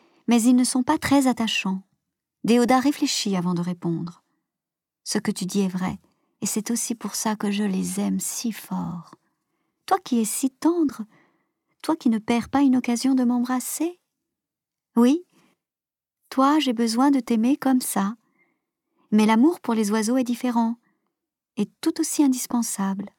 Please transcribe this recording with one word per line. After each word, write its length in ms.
mais 140
ils 140
ne 80
sont 200
pas 140
très 300
attachants. » 560
Déodat 360
réfléchit 580
avant 160
de 80
répondre. « 640
Ce 160
que 120
tu 140
dis 160
est 60
vrai. » 320
Et 40
c'est 260
aussi 240
pour 200
ça 200
que 160
je 120
les 360
aime 200
si 320
fort. 640
Toi 180
qui 160
es 60
si 240
tendre, 540
toi 140
qui 140
ne 100
perds 300
pas 120
une 140
occasion 400
de 80
m'embrasser. 760
Oui, 280
toi, 300
j'ai 140
besoin 380
de 80
t'aimer 380
comme 240
ça. 340
Mais 140
l'amour 340
pour 140
les 180
oiseaux 260
est 60
différent, 540
et 80
tout 180
aussi 240
indispensable. 960